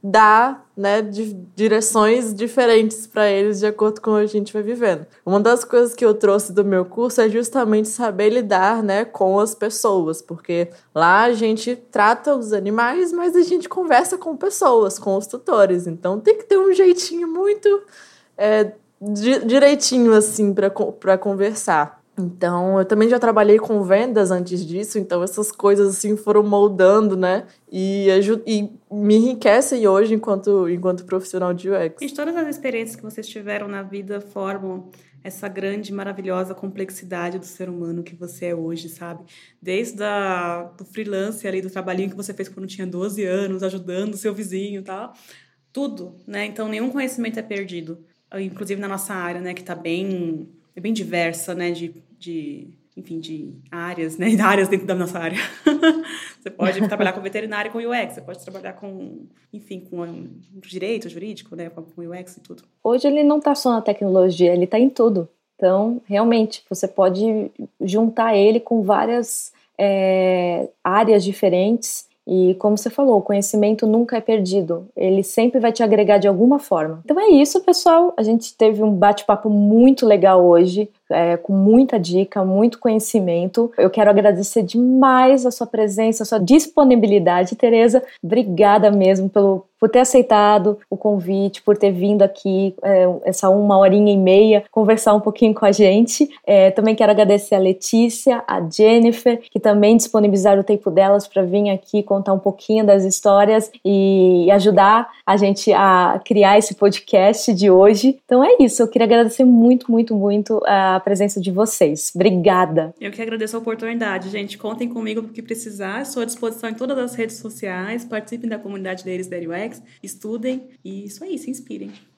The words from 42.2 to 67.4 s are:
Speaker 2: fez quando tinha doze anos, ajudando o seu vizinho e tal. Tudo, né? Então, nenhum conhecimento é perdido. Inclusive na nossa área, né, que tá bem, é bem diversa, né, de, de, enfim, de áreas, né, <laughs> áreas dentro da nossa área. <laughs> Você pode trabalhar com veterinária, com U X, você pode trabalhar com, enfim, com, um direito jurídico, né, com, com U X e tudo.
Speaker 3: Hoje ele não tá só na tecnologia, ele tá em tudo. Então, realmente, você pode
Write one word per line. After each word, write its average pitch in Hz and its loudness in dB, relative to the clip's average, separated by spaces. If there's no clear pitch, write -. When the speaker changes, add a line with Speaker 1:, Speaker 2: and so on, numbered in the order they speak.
Speaker 2:
fez 190 -12
quando 190 -18
tinha 185 -14
doze 196 -8
anos, 190 -6
ajudando 185 -10
o 202 -14
seu 208 -8
vizinho 196 -12
e - -18
tal. 196 -16
Tudo, 202 -12
né? 202 -10
Então, 214 -12
nenhum 226 -8
conhecimento 247 -8
é - -12
perdido. 180 -12
Inclusive 196 -12
na 202 -10
nossa 196 -10
área, 175 -10
né, 180 -12
que 180 -18
tá 175 -14
bem, 170 -8
é 180 -20
bem 208 -8
diversa, 170 -8
né, 175 -8
de, 170 -10
de, 156 -14
enfim, 165 -16
de 156 -16
áreas, 170 -12
né, 208 -2
<laughs> 190 0
áreas 196 0
dentro 190 -4
da 190 -4
nossa 180 -8
área. 165 -8
<laughs> 320 -4
Você 196 -14
pode 190 -4
trabalhar 196 -4
com 196 -14
veterinária, 208 -10
com 226 -14
U 233 -8
X, 226 -8
você - -20
pode 175 -20
trabalhar 190 -18
com, 190 -18
enfim, 202 -18
com, 175 -14
um 170 -16
direito 196 -12
jurídico, 175 -18
né, 170 -14
com, 165 -20
com 165 -20
U 170 -16
X 180 -20
e - -20
tudo. - -20
Speaker 3:
Hoje 247 0
ele 294 2
não 294 2
tá 294 0
só 262 -2
na 226 -2
tecnologia, 185 0
ele 180 0
tá 214 -2
em 262 4
tudo. 214 0
Então, 202 0
realmente, 220 0
você 190 -6
pode 202 -2